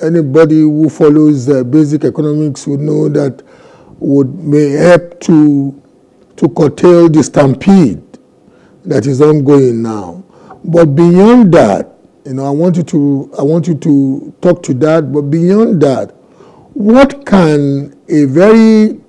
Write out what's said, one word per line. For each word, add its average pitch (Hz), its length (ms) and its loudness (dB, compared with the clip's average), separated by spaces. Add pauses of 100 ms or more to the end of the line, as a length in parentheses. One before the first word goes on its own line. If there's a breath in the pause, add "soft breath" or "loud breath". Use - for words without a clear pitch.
anybody 156 600 0
who 151 260 0
follows, 147 600 0
uh, 135 140 0
basic 147 420 -2
economics 151 600 -6
would 143 140 -6
know 151 300 -4
that 143 320 -4 (560 soft breath)
would, 139 360 -2
may 147 360 -2
help 170 500 0
to, 143 600 0 (560)
to 165 120 -2
curtail 170 600 2
the 151 140 2
stampede 147 800 0 (840 soft breath)
that 135 220 -4
is 135 140 -2
ongoing 139 600 2
now. 98 420 -10 (400 loud breath)
But 160 320 0
beyond 180 580 4
that, 104 400 0 (320)
you 135 80 -12
know, 135 100 -8
I 139 60 -6
want 165 260 -2
you 180 60 -2
to, 143 560 -4
I - 40 -6
want 156 260 -2
you 170 80 -2
to 139 640 -2
talk 175 240 0
to 143 100 -4
that. 156 380 -2
But 147 100 -4
beyond 175 600 0
that, 131 280 -2 (640 soft breath)
what 254 500 0
can 143 720 -2 (100)
a 151 160 0
very 220 840 2